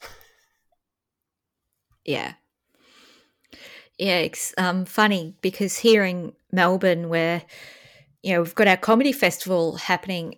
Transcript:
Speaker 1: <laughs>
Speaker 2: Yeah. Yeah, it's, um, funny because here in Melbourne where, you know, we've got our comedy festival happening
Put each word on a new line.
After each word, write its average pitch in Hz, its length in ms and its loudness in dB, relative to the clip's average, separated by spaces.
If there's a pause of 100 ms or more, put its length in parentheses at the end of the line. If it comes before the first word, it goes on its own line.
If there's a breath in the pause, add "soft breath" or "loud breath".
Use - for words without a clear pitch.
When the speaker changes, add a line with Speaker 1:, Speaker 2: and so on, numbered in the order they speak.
Speaker 1:
<laughs> - 60 -20 (2000 loud breath)
Speaker 2:
Yeah. - 300 -6 (1600 loud breath)
Yeah, 185 220 0
it's, - 380 -6
um, 185 280 0
funny 190 560 0
because 190 360 -4
here 214 280 4
in 180 260 -6 (220)
Melbourne 180 560 2
where, 165 340 -2 (800 loud breath)
you 190 80 -2
know, 170 100 2
we've 170 140 -4
got 202 140 4
our 185 80 4
comedy 247 340 4
festival 180 640 -2
happening 175 640 -6